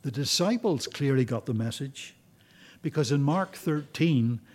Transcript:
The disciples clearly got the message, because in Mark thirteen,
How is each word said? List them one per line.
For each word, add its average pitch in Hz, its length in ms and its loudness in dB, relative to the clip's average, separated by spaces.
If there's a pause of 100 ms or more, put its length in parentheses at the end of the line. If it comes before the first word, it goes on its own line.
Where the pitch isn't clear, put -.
The 135 100 -6
disciples 175 720 0
clearly 135 380 2
got 113 220 -4
the 123 80 -2
message, 117 600 -6 (680)
because 151 280 0
in 143 120 4
Mark 147 340 0
thirteen, 143 840 0 (140)